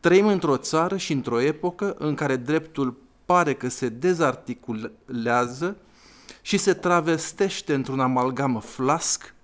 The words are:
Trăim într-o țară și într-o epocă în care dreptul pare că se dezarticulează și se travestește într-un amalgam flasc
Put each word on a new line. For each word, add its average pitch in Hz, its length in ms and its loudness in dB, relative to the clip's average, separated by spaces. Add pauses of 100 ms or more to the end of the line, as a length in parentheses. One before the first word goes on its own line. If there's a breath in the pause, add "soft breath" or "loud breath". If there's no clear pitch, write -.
Trăim 185 220 6
într-o 165 300 2
țară 175 400 -2
și 170 160 -4
într-o 117 280 0
epocă 175 560 -2
în 151 180 -2
care 135 200 0
dreptul 139 640 -2 (280)
pare 175 280 4
că 127 140 -4
se 127 220 -4
dezarticulează 123 1900 -2 (640 loud breath)
și - 160 0
se 190 160 4
travestește 170 1000 0
într-un 135 260 -2
amalgam 127 600 0
flasc - 760 -2 (100)